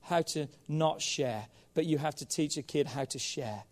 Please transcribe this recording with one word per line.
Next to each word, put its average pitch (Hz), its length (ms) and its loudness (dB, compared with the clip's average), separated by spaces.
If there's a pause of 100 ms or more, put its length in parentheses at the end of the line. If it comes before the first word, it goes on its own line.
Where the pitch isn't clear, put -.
how 175 180 2
to 156 280 -2 (200)
not 156 320 2
share, 113 460 0 (260)
but 180 140 2
you 160 100 4
have 147 200 0
to 135 100 -10
teach 151 320 0
a 139 40 -6
kid 147 260 2
how 131 180 -2
to 131 120 -6
share? 110 540 -6